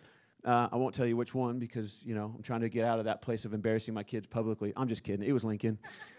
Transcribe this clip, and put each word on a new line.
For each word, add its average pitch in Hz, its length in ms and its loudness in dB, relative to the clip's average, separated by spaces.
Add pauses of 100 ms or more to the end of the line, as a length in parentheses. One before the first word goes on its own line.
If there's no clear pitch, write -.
(420)
Uh, 120 300 6
I - 40 0
won't 127 180 2
tell 131 100 2
you 117 140 4
which 120 160 -2
one 127 240 0
because, 113 480 -6
you 117 80 -2
know, 107 200 -2
I'm 107 80 -12
trying 117 200 -2
to 113 80 2
get 117 160 2
out 117 120 4
of 110 60 0
that 107 160 0
place 113 240 -2
of 104 80 -6
embarrassing 110 400 0
my 104 100 -4
kids 104 240 -6
publicly. 107 480 -2
I'm 131 140 0
just 113 160 -2
kidding. 101 240 -2
It 143 40 4
was 123 120 4
Lincoln. 110 340 0 (400)